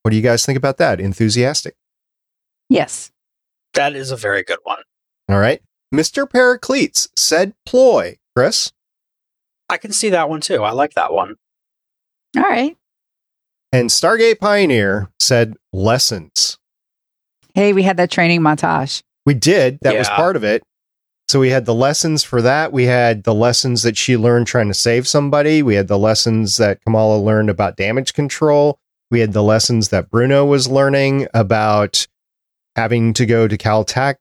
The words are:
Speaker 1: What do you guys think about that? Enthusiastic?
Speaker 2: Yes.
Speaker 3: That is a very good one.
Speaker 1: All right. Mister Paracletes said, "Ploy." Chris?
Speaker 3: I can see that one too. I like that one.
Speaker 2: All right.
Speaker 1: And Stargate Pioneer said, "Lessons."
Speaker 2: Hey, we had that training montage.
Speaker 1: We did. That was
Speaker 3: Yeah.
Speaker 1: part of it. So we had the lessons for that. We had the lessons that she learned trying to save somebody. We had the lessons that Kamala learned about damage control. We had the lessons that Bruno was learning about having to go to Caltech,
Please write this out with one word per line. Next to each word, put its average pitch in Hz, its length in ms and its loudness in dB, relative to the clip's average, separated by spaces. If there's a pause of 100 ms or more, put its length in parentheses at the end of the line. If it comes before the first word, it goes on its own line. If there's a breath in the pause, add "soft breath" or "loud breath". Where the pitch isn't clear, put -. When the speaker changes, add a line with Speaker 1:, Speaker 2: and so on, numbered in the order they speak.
Speaker 1:
What 113 100 0
do 107 40 2
you 110 60 0
guys 117 240 2
think 135 100 -2
about 135 220 -4
that? 120 220 0
Enthusiastic? 113 760 -2 (960)
Speaker 2:
Yes. - 400 -2 (640)
Speaker 3:
That 143 200 -2
is 135 160 -10
a 131 60 -8
very 101 260 -4
good 90 200 -6
one. - 200 -10 (460)
Speaker 1:
All 98 100 2
right. 113 220 0 (320)
Mister 156 340 -2
Paracletes 254 920 -2
said, 185 380 -2 (120)
"Ploy." 214 520 2 (160)
Chris? 147 380 -2 (960)
Speaker 3:
I 180 80 -4
can 208 160 -12
see 214 180 -2
that 165 200 0
one 156 100 -6
too. 156 220 -2
I 104 80 -2
like 139 240 -2
that 73 180 -2
one. 92 240 -4 (1000)
Speaker 2:
All 320 80 0
right. 320 320 -2 (960)
Speaker 1:
And 120 180 0
Stargate 226 500 2
Pioneer 123 680 0 (100)
said, 117 360 0 (160)
"Lessons." 98 840 -2 (960)
Speaker 2:
Hey, 202 180 2
we 190 100 2
had 185 160 0
that 175 120 0
training 170 300 2
montage. 151 640 -2 (240)
Speaker 1:
We 143 80 2
did. 135 480 0
That 131 160 0
was 104 100 -2
Speaker 3:
Yeah. 104 80 -2
Speaker 1:
part 175 200 0
of 113 80 -4
it. 104 180 0 (680)
So 139 100 2
we 131 120 4
had 127 160 0
the 120 80 0
lessons 147 500 0
for 120 180 -2
that. 143 300 0
We 127 140 2
had 120 360 2
the 113 120 0
lessons 120 480 0
that 113 140 0
she 127 200 0
learned 120 320 2
trying 117 180 0
to 98 80 -4
save 120 320 0
somebody. 147 560 2
We 117 140 2
had 98 100 0
the 101 120 0
lessons 110 580 0
that 104 280 0
Kamala 110 340 2
learned 107 320 0
about 95 260 -2
damage 113 380 -4
control. 147 680 0 (320)
We 117 80 2
had 110 120 0
the 104 100 0
lessons 110 480 2
that 92 200 -2
Bruno 135 340 2
was 143 220 2
learning 139 640 0
about 107 760 0 (640)
having 113 400 0
to 120 120 0
go 113 200 2
to 107 100 -2
Caltech, 127 640 -2